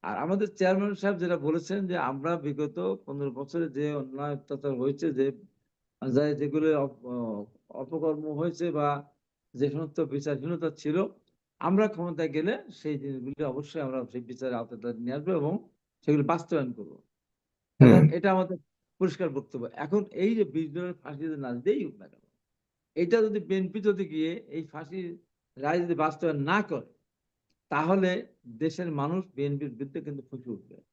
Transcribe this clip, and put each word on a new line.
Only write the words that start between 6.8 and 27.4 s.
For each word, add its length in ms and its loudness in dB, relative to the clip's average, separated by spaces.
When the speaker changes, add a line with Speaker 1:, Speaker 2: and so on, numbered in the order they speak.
Speaker 1:
অপ-, 260 -4
অপকর্ম 640 -2
হয়েছে 380 -2
বা 180 2
যে 160 0
সমস্ত 300 -4
বিচারহীনতা 720 -2
ছিল, 260 -2
আমরা 280 4
ক্ষমতায় 400 -2
গেলে 240 0
সেই 280 -4
জিনিসগুলি 460 -6
অবশ্যই 380 -6
আমরা 240 -4
সেই 140 -8
বিচারের 340 -6
আওতায় 260 -6
তাদের 200 -6
নিয়ে 160 -4
আসবো 160 -2
এবং 200 0
সেগুলি 160 4
বাস্তবায়ন 480 0
করবো। 240 -14
Speaker 2:
হুম। 80 12
Speaker 1:
কারণ 240 12
এটা 200 2
আমাদের 240 2
পরিষ্কার 300 0
বক্তব্য। 340 -6
এখন 380 -2
এই 240 2
যে 80 4
বিশ 280 -2
জনের 220 -6
ফাঁসি 300 -12
যদি 160 -6
না 140 -6
দেই 300 0
হোক 120 -8
না 120 -20
কেন, 160 -20
এটা 260 4
যদি 180 0
বিএনপি 400 -2
যদি 240 2
গিয়ে 280 -2
এই 160 -8
ফাঁসি 360 -12
রায় 240 0
যদি 140 0
বাস্তবায়ন 480 0
না 200 2
করে, 260 -4